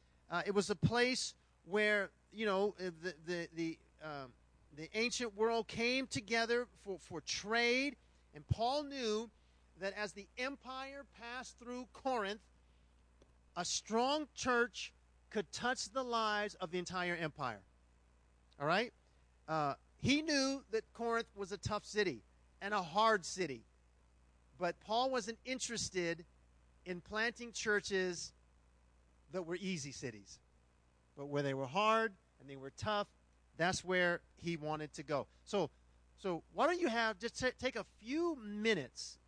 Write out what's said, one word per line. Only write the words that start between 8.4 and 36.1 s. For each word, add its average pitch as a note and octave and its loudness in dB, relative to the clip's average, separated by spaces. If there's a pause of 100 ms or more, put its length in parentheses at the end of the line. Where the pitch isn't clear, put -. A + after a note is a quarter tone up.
Paul B3+ 2
knew A#3 -2 (500)
that F#3+ -2
as G#3 -4
the G3 -14 (100)
empire C4+ -6 (160)
passed A#3+ -10
through B3 -8
Corinth, A3+ -2 (1160)
a F3 -2
strong C4 0
church A#3+ 0 (380)
could G#3 -2
touch - -2
the C4 -2
lives G#3+ 2
of F3+ -4
the F3+ -2
entire F3 0
empire. C#3 -2 (1000)
All C#3+ 0
right? G#3 2 (540)
Uh, D3+ 2 (220)
he C#4+ 4
knew C#4 2
that A3 -2
Corinth A#3 -2
was G3 -8
a G3 -6
tough G#3 -4
city F#3 0 (380)
and G3+ -2
a G3 2
hard G3+ 4
city, C#3 -4 (920)
but F3 -2
Paul B3 2
wasn't A3+ -2
interested F3+ -2 (600)
in F3+ -6
planting A3+ -4
churches F#3+ 0 (1000)
that F#3 -2
were E3+ -4
easy F3 -4
cities, G#2+ -10 (800)
but C#3+ -8
where C#3+ 2
they C#3 0
were C3+ -2
hard G#3+ 4 (280)
and C3 -18
they C#3 -12
were C3+ -12
tough, G#3 0 (480)
that's F3 2
where F3+ 4 (160)
he E3+ -4
wanted D3+ -6
to D#3 -10
go. C3+ -2 (180)
So, F#3 2 (460)